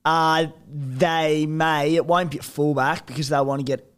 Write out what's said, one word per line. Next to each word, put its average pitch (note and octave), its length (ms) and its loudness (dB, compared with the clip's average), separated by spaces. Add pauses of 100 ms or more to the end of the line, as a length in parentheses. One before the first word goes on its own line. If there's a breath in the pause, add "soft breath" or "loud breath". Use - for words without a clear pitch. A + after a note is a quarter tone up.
Uh, D#3+ 440 2 (200)
they D3+ 760 0
may. D#3 500 0
It E3 100 2
won't E3+ 260 2
be C#3+ 80 -8
at - 40 -12
fullback D3 600 -2
because C3+ 240 -6
they'll C#3+ 160 2
wanna C#3 180 -2
get C3 240 -4 (100)